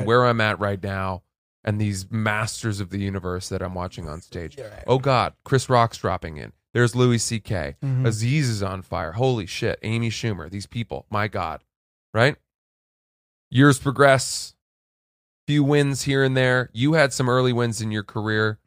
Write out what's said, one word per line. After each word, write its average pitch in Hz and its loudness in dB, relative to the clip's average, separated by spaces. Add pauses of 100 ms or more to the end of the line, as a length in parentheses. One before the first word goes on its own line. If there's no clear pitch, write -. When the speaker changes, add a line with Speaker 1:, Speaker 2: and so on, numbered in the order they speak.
Speaker 1:
Right. - -4
Speaker 2:
where 123 4
I'm 117 2
at 107 0
right 101 -2
now 95 -6 (420)
and 104 0
these 98 -2
masters 107 -2
of 95 -8
the 98 -6
universe 92 -4
that 92 -6
I'm 92 -6
watching 90 -8
on 78 -10
stage. 82 -12
Speaker 1:
Yeah, - -12
right. - -18
Speaker 2:
Oh 131 4
God, 127 0 (120)
Chris - 0
Rock's 120 4
dropping 87 -6
in. 58 -12 (220)
There's 117 4
Louis 123 4
C 113 -4
K. 80 -6
Speaker 1:
Mm-hmm. 131 0
Speaker 2:
Aziz 120 0
is 104 -4
on 95 -6
fire. 85 -6
Holy 117 0
shit, - -4
Amy 117 -2
Schumer, 92 -6
these 98 -10
people, 107 -8
my 104 -2
God," 90 -6 (480)
right? 123 2 (1120)
Years 135 6
progress, 135 2 (920)
few 147 4
wins 139 2
here 139 2
and 131 2
there. 127 2
You 131 2
had 147 4
some 127 2
early 127 4
wins 117 0
in 110 -4
your 107 -2
career, 107 -2